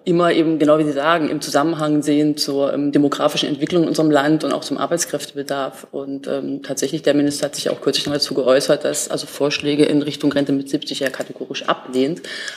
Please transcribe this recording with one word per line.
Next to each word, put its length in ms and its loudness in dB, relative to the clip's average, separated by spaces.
immer 260 4
eben, 300 2
genau 180 6
wie 60 2
Sie 80 -2
sagen, 360 2
im 120 -4
Zusammenhang 640 0
sehen 340 2
zur, 360 0
ähm, 200 -2
demografischen 560 2
Entwicklung 340 0
in 60 2
unserem 200 2
Land 360 4
und 80 -2
auch 100 -2
zum 160 -6
Arbeitskräftebedarf. 1120 -4
Und, 380 -8
ähm, 340 -4
tatsächlich, 400 -4
der 120 4
Minister 320 0
hat 100 -6
sich 120 -2
auch 120 -2
kürzlich 260 0
noch 60 -2
dazu 220 -2
geäußert, 500 4
dass 260 -2
also 160 -6
Vorschläge 600 0
in 160 2
Richtung 280 -2
Rente 220 0
mit 160 -2
siebzig 320 -6
ja 100 -2
kategorisch 580 -10
ablehnt. 540 -2